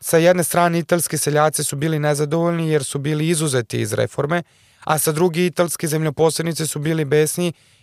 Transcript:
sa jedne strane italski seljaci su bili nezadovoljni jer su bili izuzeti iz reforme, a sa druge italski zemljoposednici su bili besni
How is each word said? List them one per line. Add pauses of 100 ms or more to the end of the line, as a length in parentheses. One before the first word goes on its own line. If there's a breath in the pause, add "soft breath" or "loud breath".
sa
jedne
strane
italski
seljaci
su
bili
nezadovoljni
jer
su
bili
izuzeti
iz
reforme, (400 soft breath)
a
sa
druge
italski
zemljoposednici
su
bili
besni (300 soft breath)